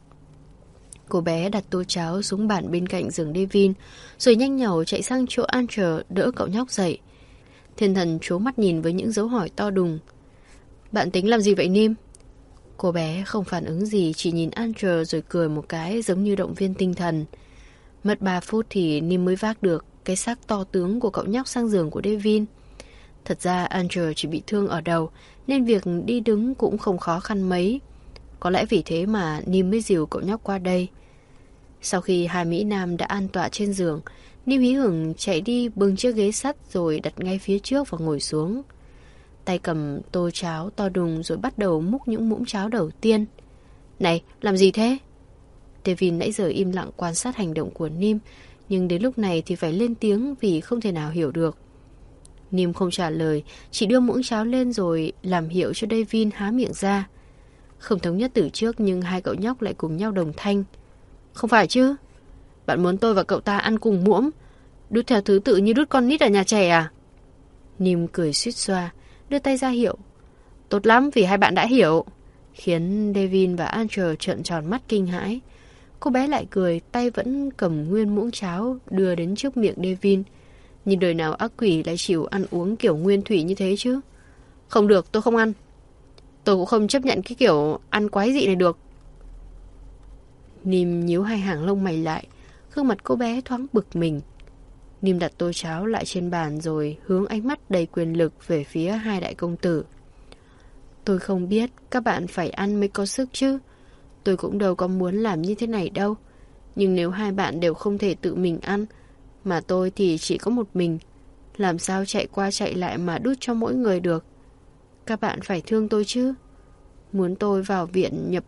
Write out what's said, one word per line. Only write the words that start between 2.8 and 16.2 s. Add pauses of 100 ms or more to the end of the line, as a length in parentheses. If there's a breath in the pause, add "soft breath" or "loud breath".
cạnh
giường
Devin, (460 loud breath)
rồi
nhanh
nhảu
chạy
sang
chỗ
Angel (100)
đỡ
cậu
nhóc
dậy. (800 soft breath)
Thiên
thần
trố
mắt
nhìn
với
những
dấu
hỏi
to
đùng. (920 soft breath)
"Bạn
tính
làm
gì
vậy
Nim?" (840)
Cô
bé
không
phản
ứng
gì,
chỉ
nhìn
Angel
rồi
cười
một
cái
giống